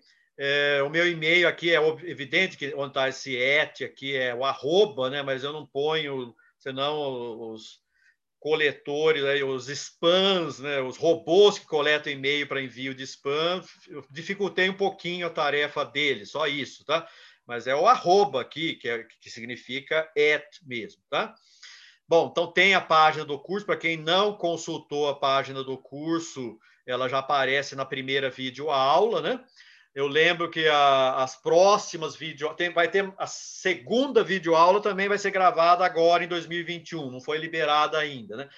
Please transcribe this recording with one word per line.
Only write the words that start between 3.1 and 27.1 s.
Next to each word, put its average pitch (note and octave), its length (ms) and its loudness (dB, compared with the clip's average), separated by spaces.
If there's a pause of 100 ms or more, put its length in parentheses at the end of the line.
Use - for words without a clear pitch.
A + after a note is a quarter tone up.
et C#3 480 0
aqui C3+ 320 -8
é B2+ 180 -2
o A#2+ 100 -6
arroba, C3+ 640 0
né? C#3+ 120 -6
Mas C3 220 -4
eu D3 100 -8
não D3+ 120 -12
ponho, C#3 680 -4 (240)
senão C3 920 -6
os A2 280 -18 (600)
coletores, D3+ 840 0
aí, C#3 180 2
os C3 240 -4
spams, E3+ 920 0
né? C#3+ 200 -4
Os B2+ 160 -4
robôs E3+ 640 4
que - 60 -20
coletam D3+ 480 0
e-mail C#3 340 -2
pra C#3 140 -4
envio C3 340 -10
de C3 80 -12
spam, D#3+ 580 -4 (280)
eu D3 200 -16
dificultei F#3 600 -2
um F#3+ 80 -4
pouquinho F3+ 500 -4
a - 20 -8
tarefa D3 540 -2
dele, B2+ 420 -2
só D3 220 -4
isso, C#3+ 380 -8
tá? D#3+ 200 -2 (400)
Mas A#2+ 220 -10
é C3+ 80 0
o E3 100 2
arroba F#3+ 540 4
aqui, C#3+ 360 -6
que - 120 -12
é, A2+ 180 -6 (140)
que - 100 -20
significa C3 840 -6
et D3 300 2 (200)
mesmo, A#2 440 -12
tá? G#3+ 260 -4 (720)
Bom, D#3 240 4
então E3+ 160 -2
tem F#3+ 260 4
a F3 80 4
página D#3 440 4
do C#3 120 -6
curso. G3+ 280 -8
Pra E3 100 0
quem E3 220 -4
não F#3 400 2
consultou D3+ 720 -4
a C#3 100 -4
página C3+ 420 0
do C3 160 -8
curso, C#3+ 800 -8 (300)
ela B2+ 220 -2
já C3+ 100 0